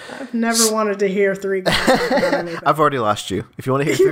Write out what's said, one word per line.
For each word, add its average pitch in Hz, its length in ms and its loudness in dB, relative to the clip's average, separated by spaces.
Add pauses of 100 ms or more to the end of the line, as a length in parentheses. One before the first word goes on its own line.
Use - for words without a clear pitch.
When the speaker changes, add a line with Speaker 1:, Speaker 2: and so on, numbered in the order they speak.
(120)
Speaker 1:
I've 254 220 -12
never 226 200 0 (100)
Speaker 2:
s- 220 60 4
Speaker 1:
wanted 214 280 0
to 202 100 2
hear 196 260 2
three 190 280 -4
guys - 240 0
talk 247 240 2
about 277 240 2
Speaker 2:
<laughs> 277 60 -2
Speaker 1:
anything. 170 260 -8
Speaker 2:
I've 151 120 2
already 143 200 2
lost 104 320 -2
you. 104 160 -4 (100)
If - 80 -12
you 131 80 0
wanna 139 120 0
hear 151 100 0
Speaker 1:
<laughs> 131 40 -2
You've 190 140 6